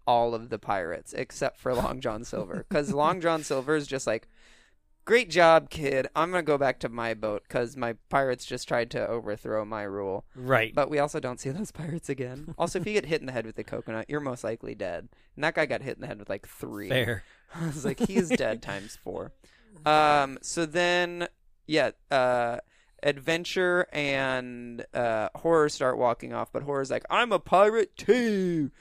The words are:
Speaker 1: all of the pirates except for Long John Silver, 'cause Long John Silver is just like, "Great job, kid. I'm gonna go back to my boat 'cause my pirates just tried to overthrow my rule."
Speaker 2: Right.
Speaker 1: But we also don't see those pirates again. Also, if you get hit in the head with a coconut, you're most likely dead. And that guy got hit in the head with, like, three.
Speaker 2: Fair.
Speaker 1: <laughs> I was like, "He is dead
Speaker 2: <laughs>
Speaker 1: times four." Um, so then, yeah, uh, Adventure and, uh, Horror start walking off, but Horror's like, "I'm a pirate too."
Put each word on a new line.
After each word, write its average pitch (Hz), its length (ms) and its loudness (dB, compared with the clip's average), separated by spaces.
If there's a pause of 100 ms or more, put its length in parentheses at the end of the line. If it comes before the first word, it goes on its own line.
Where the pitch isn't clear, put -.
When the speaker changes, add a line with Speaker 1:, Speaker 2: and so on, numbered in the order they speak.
Speaker 1:
all 120 300 4
of 113 140 -8
the 110 100 -6
pirates 87 540 -4
except - 440 -4
for 127 160 -2
Long 127 280 -2
John 117 220 -6
Silver, - 460 -8
'cause 151 220 0
Long 160 300 2
John 165 220 0
Silver 139 320 -2
is 147 120 -2
just 135 180 -4
like, 113 220 -2 (760)
"Great 226 240 4
job, 165 400 8
kid. 139 460 0
I'm 165 160 2
gonna 180 120 2
go 147 140 4
back 135 240 0
to 135 80 -4
my 117 240 -4
boat 107 340 -4
'cause 123 300 -2
my 117 160 -2 (160)
pirates 135 360 0
just - 220 -8
tried 120 240 0
to 113 160 -2
overthrow 107 560 -4
my 107 200 -6
rule." 98 420 -4 (100)
Speaker 2:
Right. 127 400 2
Speaker 1:
But 143 140 2
we 147 100 0
also 147 220 0
don't 127 180 -6
see 139 100 -6
those 180 220 -8
pirates 160 380 -8
again. 139 480 -8
Also, 170 220 -2
if 180 60 -2
you 208 80 -4
get 208 120 2
hit 156 160 0
in - 60 -14
the 131 40 -6
head 117 140 -4
with 110 120 -12
a 113 60 -8
coconut, 110 460 -8
you're 147 100 -4
most 131 240 -6
likely 113 320 -6
dead. 87 320 -8 (280)
And 139 100 -6
that 160 100 -2
guy 156 100 2
got 127 160 -4
hit 127 140 -8
in - 60 -16
the 123 60 -10
head 104 120 -10
with, 101 100 -16
like, 104 180 -8
three. - 420 -10
Speaker 2:
Fair. 120 340 -2 (160)
Speaker 1:
<laughs> - 160 -20
I 165 120 -6
was 143 180 -8
like, - 140 -2
"He 196 180 2
is 185 120 4
dead 120 320 0
Speaker 2:
<laughs> - 0 -
Speaker 1:
times 98 400 -10
four." 95 300 -10 (540)
Um, 147 560 4
so - 240 -2
then, 175 640 0 (380)
yeah, 143 240 2 (200)
uh, 123 460 2 (460)
Adventure 170 920 0
and, 127 880 -4 (120)
uh, 110 400 0
Horror 160 340 4
start 127 300 0
walking 120 340 0
off, 113 180 -6
but 123 120 -6
Horror's 139 260 -2
like, 123 220 -2
"I'm 220 200 2
a 190 60 4
pirate 214 580 4
too." 190 840 2